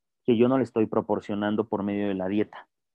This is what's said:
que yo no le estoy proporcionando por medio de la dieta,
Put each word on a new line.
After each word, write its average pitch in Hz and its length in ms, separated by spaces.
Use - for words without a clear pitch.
que 117 140
yo 120 100
no 131 100
le 127 60
estoy 110 220
proporcionando 104 800
por 98 160
medio 101 240
de 101 60
la 92 160
dieta, 104 400